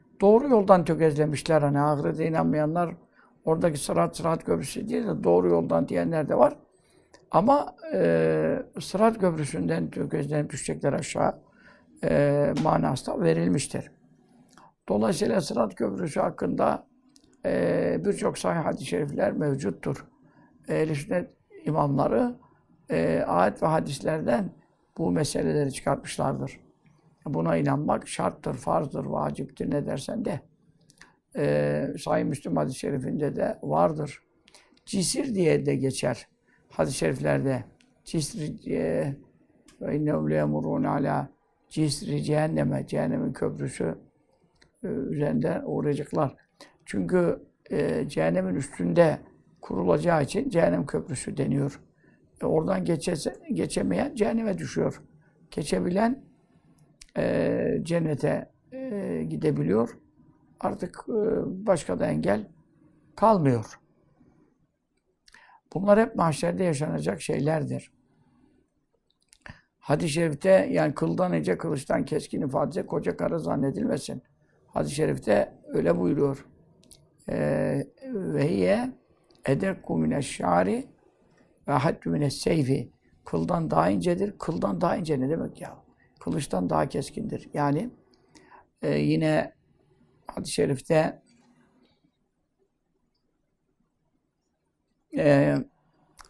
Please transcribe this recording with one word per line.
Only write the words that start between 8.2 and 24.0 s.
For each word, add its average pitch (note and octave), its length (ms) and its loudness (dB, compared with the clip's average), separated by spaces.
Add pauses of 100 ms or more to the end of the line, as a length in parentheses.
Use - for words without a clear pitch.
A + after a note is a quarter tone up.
Sırat A3 400 2
Köprüsü'nden E3 680 0
tökezlenip D3+ 600 -2
düşecekler D3 440 -2
aşağı, - 480 0 (600)
e, C#3+ 500 4 (100)
manası D#3 480 0
da D#4+ 100 -2
verilmiştir. E3 720 0 (960)
Dolayısıyla G#3 520 2
Sırat G#3 340 -2
Köprüsü F#3+ 440 -2
hakkında, - 680 0 (580)
e, E3+ 600 0
birçok G3 320 0
sahih E3+ 280 0
hadis-i E3+ 200 -4
şerifler D#3+ 460 -2
mevcuttur. C#3 720 -4 (640)
Ehl-i D#3 280 0
sünnet - 340 -4 (360)
imamları, D#3 680 2 (540)
e, E3 380 2
ayet F3+ 360 2
ve E3 40 4
hadislerden D#3+ 840 0 (460)